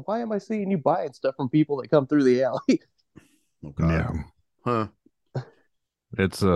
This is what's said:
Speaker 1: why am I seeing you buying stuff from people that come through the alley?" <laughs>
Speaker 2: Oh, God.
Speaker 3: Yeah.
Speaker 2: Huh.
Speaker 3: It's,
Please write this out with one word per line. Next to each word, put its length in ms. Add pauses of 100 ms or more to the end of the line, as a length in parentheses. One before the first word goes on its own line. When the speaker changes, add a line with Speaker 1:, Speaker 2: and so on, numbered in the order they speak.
Speaker 1:
why 160
am 100
I 60
seeing 320
you 80
buying 360
stuff 220
from 140
people 280
that 120
come 180
through 160
the 200
alley?" 420
<laughs> 60 (720)
Speaker 2:
Oh, 60
God. 200
Speaker 3:
Yeah. 220 (520)
Speaker 2:
Huh. 240 (1300)
Speaker 3:
It's, 240 (140)